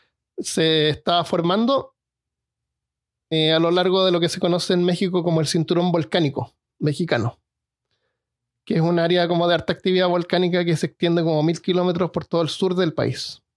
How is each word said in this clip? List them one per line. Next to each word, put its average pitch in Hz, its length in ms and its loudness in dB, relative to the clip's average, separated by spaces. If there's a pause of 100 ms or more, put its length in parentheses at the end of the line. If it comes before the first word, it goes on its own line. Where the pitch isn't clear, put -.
(380)
Se 160 520 0
estaba 170 360 0
formando, 196 720 -2 (1300)
eh, 160 240 0
a 160 60 4
lo 165 120 2
largo 185 340 2
de 185 60 2
lo 175 80 2
que 165 100 0
se 185 100 -10
conoce 180 340 0
en 180 100 2
México 180 400 0
como 165 180 0
el 147 60 -2
cinturón 175 440 0
volcánico 165 600 -2 (240)
mexicano, 143 600 -2 (1200)
que - 120 -2
es 165 60 2
un 170 180 2
área 170 280 2
como 170 200 0
de 175 80 4
harta 160 180 -2
actividad 185 340 0
volcánica 175 580 0
que 170 100 0
se 156 120 -2
extiende 170 360 0
como 156 180 0
mil 165 200 0
kilómetros 180 500 0
por 170 140 -6
todo 170 180 0
el 156 60 -2
sur 185 260 -2
del 175 180 0
país. - 480 -6 (160)